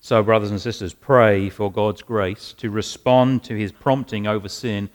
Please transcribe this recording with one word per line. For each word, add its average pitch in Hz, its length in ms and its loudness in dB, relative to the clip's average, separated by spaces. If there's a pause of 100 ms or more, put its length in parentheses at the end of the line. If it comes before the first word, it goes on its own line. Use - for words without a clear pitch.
So, 113 220 2
brothers 104 280 2
and 104 100 -4
sisters, 101 340 -8
pray 104 540 4
for 101 220 -4
God's 104 320 -2
grace 104 560 -4
to 113 120 -6
respond 127 760 0
to 120 100 -8
his 104 160 -4
prompting 120 560 -4
over 104 220 -4
sin 101 460 -6